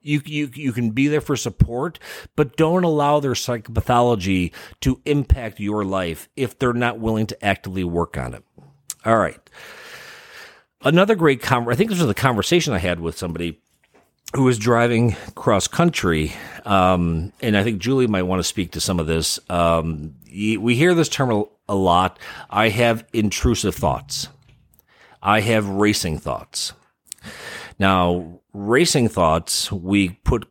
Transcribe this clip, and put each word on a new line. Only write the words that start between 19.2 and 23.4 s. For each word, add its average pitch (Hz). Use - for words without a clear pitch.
Um, 82
y-, 104
we 117
hear 170
this 165
term 127
a, 104
a 104
lot. 92
I 110
have 117
intrusive 107